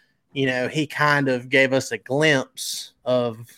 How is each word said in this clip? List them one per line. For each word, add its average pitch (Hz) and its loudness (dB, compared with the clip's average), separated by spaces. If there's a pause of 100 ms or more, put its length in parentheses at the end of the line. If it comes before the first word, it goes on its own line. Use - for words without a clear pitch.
(340)
you 135 0
know, 127 0
he 151 -2
kind 143 0
of 127 -2
gave 135 4
us 131 0
a 113 -6
glimpse - -2 (140)
of, 120 0 (180)